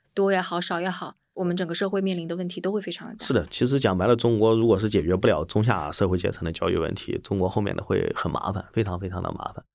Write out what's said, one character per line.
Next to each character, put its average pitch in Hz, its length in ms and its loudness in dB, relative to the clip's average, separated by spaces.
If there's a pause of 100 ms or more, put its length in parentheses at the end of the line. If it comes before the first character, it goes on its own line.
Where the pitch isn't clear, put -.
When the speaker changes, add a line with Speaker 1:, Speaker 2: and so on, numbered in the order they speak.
(120)
Speaker 1:
多 196 180 2
也 190 80 4
好， 175 220 -2
少 170 220 -4
也 185 80 -2
好， 180 240 -10 (180)
我 - 100 -6
们 175 140 0
整 185 100 -2
个 165 80 -6
社 196 140 0
会 196 140 0
面 190 120 0
临 170 140 -6
的 170 80 -6
问 180 100 -4
题 180 140 -8
都 185 100 -2
会 214 80 -2
非 190 140 -6
常 - 160 -12
的 - 80 -14
大。 - 80 -12
Speaker 2:
是 - 80 0
的， 90 180 2
其 - 140 0
实 135 160 2
讲 98 160 2
白 90 100 2
了， 120 80 6
中 117 240 2
国 110 160 6
如 113 120 4
果 107 120 6
是 110 120 2
解 101 120 4
决 87 140 2
不 98 100 2
了 85 200 4
中 107 180 2
下 90 260 0
社 - 160 0
会 92 120 2
阶 92 120 -2
层 - 140 -6
的 82 80 -2
教 90 160 -2
育 90 80 2
问 80 180 -2
题， - 300 -6
中 101 140 -2
国 92 100 2
后 104 140 0
面 101 120 -2
的 - 80 -6
会 95 320 0
很 - 160 -4
麻 - 220 -2
烦， 107 100 -6 (120)
非 117 100 2
常 92 160 -4
非 98 80 -6
常 90 140 -6
的 85 100 -4
麻 - 220 -8
烦。 - 200 -14